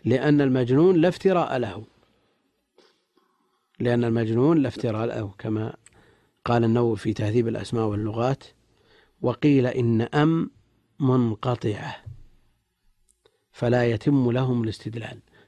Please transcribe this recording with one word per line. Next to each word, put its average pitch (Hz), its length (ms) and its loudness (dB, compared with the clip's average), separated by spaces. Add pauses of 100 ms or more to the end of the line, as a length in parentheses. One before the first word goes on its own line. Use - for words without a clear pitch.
لأن 139 360 2
المجنون 131 560 4
لا 165 120 4
افتراء 175 500 0
له، 104 280 -8 (1900)
لأن 120 240 0
المجنون 117 540 2
لا 131 100 2
افتراء 113 380 -4
له، 110 320 -8
كما 110 380 -6 (680)
قال 120 200 2
النووي 117 320 2
في 110 160 -4
تهذيب 110 360 0
الأسماء 113 380 -4
واللغات: 110 580 -4 (800)
"وقيل 131 440 2
إن 117 360 0
أم 160 480 0 (500)
منقطعة 120 1040 -2 (1500)
فلا 120 380 0
يتم 127 400 0
لهم 123 340 -2
الاستدلال"، 110 560 -10 (280)